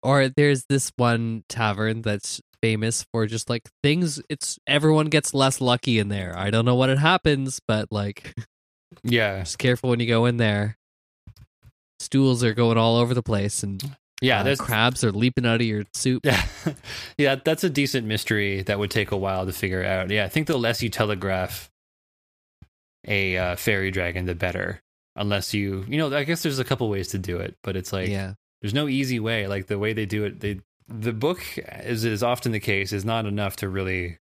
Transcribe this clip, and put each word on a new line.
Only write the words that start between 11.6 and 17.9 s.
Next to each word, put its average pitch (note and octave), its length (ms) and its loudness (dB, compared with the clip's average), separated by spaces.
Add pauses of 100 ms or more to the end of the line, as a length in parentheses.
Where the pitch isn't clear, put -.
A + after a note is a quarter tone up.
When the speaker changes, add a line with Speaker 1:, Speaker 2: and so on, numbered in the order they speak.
Speaker 1:
Stools C3 420 2
are A2 120 2
going A#2 220 4
all A#2 200 6
over A#2+ 180 4
the A#2+ 80 0
place, G#2 400 0
and, G2 180 -6 (400)
Speaker 2:
Yeah, B2+ 200 4
Speaker 1:
uh, - 40 0
Speaker 2:
that's C3 160 2
Speaker 1:
crabs A#2+ 420 2
are A2 100 2
leaping A#2+ 340 0
out A#2 140 2
of A#2+ 60 2
your G#2 180 -2 (100)
soup. B2+ 320 0
Speaker 2:
<laughs> - 0 -
Yeah. - 200 2 (720)
Yeah, C#3 180 4
that's D#3+ 280 -2
a F3+ 60 2
decent C3+ 360 0